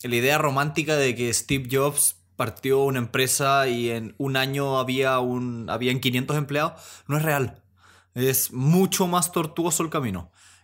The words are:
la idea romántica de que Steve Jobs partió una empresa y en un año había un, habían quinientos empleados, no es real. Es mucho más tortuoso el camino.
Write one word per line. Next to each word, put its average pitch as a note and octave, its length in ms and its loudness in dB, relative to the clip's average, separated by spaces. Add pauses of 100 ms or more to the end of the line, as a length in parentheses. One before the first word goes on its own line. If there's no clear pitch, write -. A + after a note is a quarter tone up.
la A#2+ 120 -4
idea C3 240 2
romántica D3+ 580 0
de C3 200 2
que A#2 180 -2
Steve C3 340 -2
Jobs C#3 500 0 (180)
partió C3+ 480 0
una C3+ 140 0
empresa C3 680 2
y A#2+ 220 0
en A2+ 260 -6
un C#3 200 -2
año C3+ 420 0
había C3 400 2
un, B2 500 -4
habían B2 300 0
quinientos B2+ 380 0
empleados, D3 440 -4 (280)
no C#3 80 -2
es D3+ 80 -2
real. C#3+ 400 -2 (500)
Es C3 380 0
mucho F3+ 560 2
más F3 240 0
tortuoso E3 500 -2
el D#3+ 80 -4
camino. G#2+ 400 -4 (340)